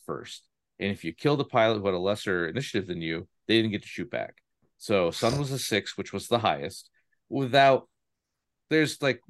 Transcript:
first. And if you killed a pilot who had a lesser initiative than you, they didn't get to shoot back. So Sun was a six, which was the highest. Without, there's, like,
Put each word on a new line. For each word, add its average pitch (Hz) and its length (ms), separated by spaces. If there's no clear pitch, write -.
first. - 420
And 98 120
if 98 140
you 80 80
killed 147 280
a 135 40
pilot 113 340
who 98 60
had 98 80
a 90 60
lesser 95 480
initiative 107 400
than 87 140
you, 82 260
they 107 100
didn't 110 140
get 101 120
to - 40
shoot - 220
back. - 280
So 92 320
Sun 117 260
was 143 140
a 135 80
six, - 380
which - 140
was 98 160
the 117 120
highest. 85 500
Without, 135 580
there's, 156 320
like, 135 280